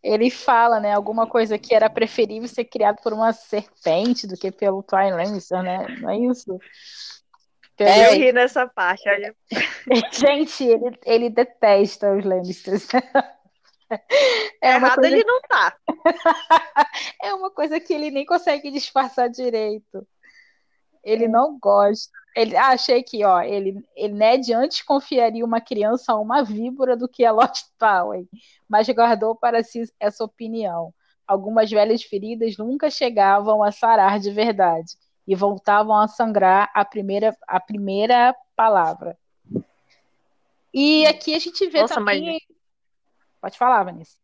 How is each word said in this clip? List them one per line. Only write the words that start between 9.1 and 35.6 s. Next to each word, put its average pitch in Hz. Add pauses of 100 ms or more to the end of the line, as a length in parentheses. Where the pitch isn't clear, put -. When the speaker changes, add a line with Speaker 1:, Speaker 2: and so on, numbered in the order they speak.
Speaker 1:
<laughs> -
Gente, 285
ele, 233
ele 233
detesta 208
os 196
Lannisters. 185
<laughs> - (1200)
É 254
uma 254
Speaker 3:
Errado 254
Speaker 1:
coisa 269
Speaker 3:
ele 440
não 494
tá. 208 (100)
Speaker 1:
<laughs> -
É 403
uma 381
coisa 311
que 330
ele 302
nem 277
consegue 302
disfarçar 262
direito. 226 (960)
Ele 226
Speaker 3:
É. 226
Speaker 1:
não 262
gosta. 202 (240)
Ele, 220
ah, 262
achei 254
aqui, 240
ó. 185
Ele, 196 (140)
ele, 208
Ned 233
antes 247
confiaria 233
uma 226
criança 233
a 220
uma 233
víbora 240
do 247
que 247
a 226
Lord 240 (220)
Tywin, 185 (400)
mas 214
guardou 226
para 233
si 233 (140)
essa 208
opinião. 214 (320)
Algumas 208
velhas 220
feridas 214
nunca 262
chegavam 214
a 208
sarar 208
de 202
verdade 196 (280)
e 190
voltavam 202